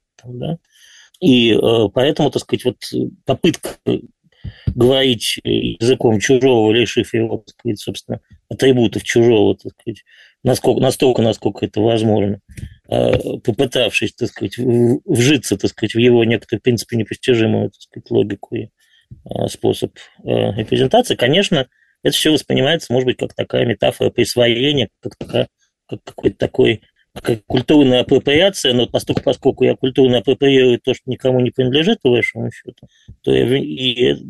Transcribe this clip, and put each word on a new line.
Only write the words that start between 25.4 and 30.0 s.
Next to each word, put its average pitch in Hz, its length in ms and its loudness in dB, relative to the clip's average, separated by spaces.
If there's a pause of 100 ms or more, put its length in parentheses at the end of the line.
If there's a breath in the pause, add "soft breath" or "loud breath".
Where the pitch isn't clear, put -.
как - 160 -16
какой-то - 340 -6
такой, 120 460 0 (320)
как 113 300 -6
культурная 127 560 4
апроприация, 143 720 2
но 120 140 2
поскольку, - 360 -4
поскольку 131 420 0
я 123 120 2
культурно 131 420 2